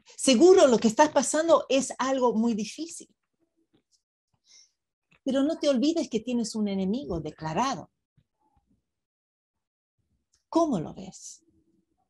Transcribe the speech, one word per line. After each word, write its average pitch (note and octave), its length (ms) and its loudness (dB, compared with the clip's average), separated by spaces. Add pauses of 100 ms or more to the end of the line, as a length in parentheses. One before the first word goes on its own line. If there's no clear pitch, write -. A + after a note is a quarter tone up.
(160)
seguro D#4+ 500 6
lo A3+ 120 4
que A3+ 100 0
estás D4+ 220 4
pasando D#4 580 0
es C4+ 300 -2
algo B3+ 360 -2
muy A3+ 200 -2
difícil. - 580 -12 (2000)
Pero C4+ 180 0
no D#4+ 160 -2
te D4+ 100 -2
olvides C#4+ 400 0
que A3 120 -4
tienes A#3+ 340 -6
un G#3+ 140 -2
enemigo G3 520 -4
declarado. D#3+ 720 -6 (2500)
¿Cómo D#4 320 0
lo - 140 -10
ves? - 500 -18 (640)